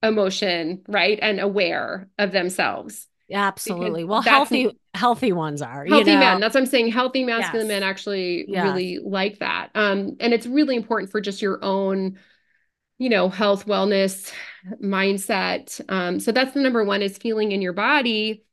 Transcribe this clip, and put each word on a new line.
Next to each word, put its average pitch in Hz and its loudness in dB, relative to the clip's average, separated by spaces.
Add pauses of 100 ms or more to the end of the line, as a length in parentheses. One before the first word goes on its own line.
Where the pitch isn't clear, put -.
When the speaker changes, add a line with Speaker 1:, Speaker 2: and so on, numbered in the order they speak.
Speaker 1:
emotion, 190 0
right? 208 2
And 202 0
aware 185 -2
of 202 0
themselves. 180 -2 (220)
Speaker 2:
Yeah, 202 0
absolutely. 175 -4
Speaker 1:
Because 170 -6
Speaker 2:
Well, 220 2
Speaker 1:
that's 233 4
Speaker 2:
healthy, 247 0 (140)
healthy 214 0
ones 156 -4
are, 139 -10
you 180 4
Speaker 1:
Healthy 208 8
Speaker 2:
know? - 6
Speaker 1:
men. 196 6
That's 220 0
what 269 6
I'm 262 2
saying. 240 2
Healthy 254 0
masculine 226 -2
Speaker 2:
Yes. 202 -2
Speaker 1:
men - -4
actually 190 -4
Speaker 2:
Yes. 190 -2
Speaker 1:
really 185 -2
like 196 -4
that. - -4
Um, 202 0
and 233 2
it's 233 0
really 269 2
important 208 -4
for 214 -4
just 196 -8
your 190 -4
own, 196 -2 (800)
you 254 -2
know, 196 2
health, 202 0
wellness, 196 0 (520)
mindset. 196 -2
Um, 180 -2
so 233 -2
that's 262 0
the 285 -2
number 240 2
one, 202 0
is 196 -4
feeling 214 -2
in 196 -2
your 180 -2
body. 220 0